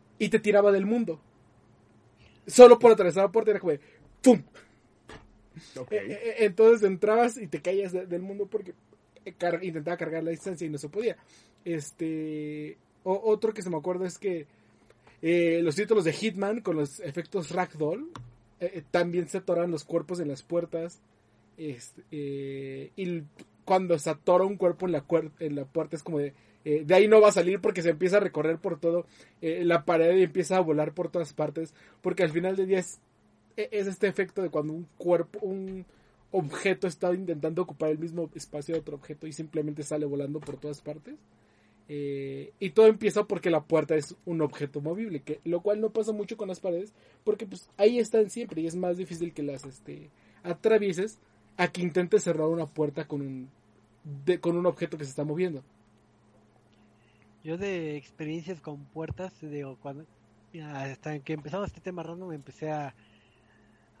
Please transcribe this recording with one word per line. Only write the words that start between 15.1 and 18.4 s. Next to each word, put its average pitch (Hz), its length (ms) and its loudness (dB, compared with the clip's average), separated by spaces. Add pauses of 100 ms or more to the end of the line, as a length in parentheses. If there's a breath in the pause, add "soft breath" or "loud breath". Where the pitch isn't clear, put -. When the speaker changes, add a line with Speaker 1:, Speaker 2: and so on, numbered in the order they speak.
Speaker 1:
eh, 170 420 4
los 151 120 0
títulos 208 280 2
de 160 100 0
Hitman 208 480 -4
con 175 160 -2
los 143 220 -4
efectos 165 520 -8
ragdoll, 180 600 -4 (480)